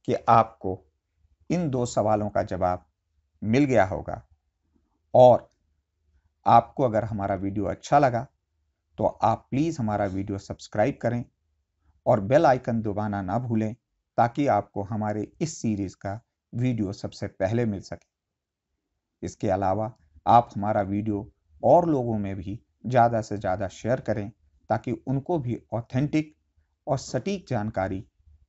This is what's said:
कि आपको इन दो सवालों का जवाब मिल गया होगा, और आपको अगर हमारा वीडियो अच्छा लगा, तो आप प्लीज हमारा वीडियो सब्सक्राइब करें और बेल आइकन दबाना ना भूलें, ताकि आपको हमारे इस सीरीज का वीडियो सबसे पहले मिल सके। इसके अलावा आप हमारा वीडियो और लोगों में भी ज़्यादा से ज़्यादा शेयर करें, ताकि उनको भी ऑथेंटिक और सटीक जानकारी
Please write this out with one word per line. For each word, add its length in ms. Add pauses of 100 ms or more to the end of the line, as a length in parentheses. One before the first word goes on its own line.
कि 60 (160)
आपको 500 (680)
इन 200
दो 160
सवालों 440
का 140
जवाब 420 (560)
मिल 240
गया 200
होगा, 360 (920)
और 360 (960)
आपको 380
अगर 200
हमारा 320
वीडियो 300
अच्छा 340
लगा, 280 (680)
तो 80
आप 440
प्लीज 300
हमारा 260
वीडियो 320
सब्सक्राइब 640
करें 220 (840)
और 160
बेल 240
आइकन 360
दबाना 400
ना 180
भूलें, 360 (420)
ताकि 300
आपको 360
हमारे 440 (140)
इस 160
सीरीज 380
का 240 (340)
वीडियो 400
सबसे 360
पहले 360
मिल 160
सके। 1400
इसके 240
अलावा 420 (340)
आप 300
हमारा 280
वीडियो 480 (320)
और 260
लोगों 280
में 180
भी 240 (260)
ज़्यादा 360
से 160
ज़्यादा 300
शेयर 320
करें, 300 (400)
ताकि 220
उनको 480
भी 200 (140)
ऑथेंटिक 640 (520)
और 100
सटीक 520
जानकारी 540 (460)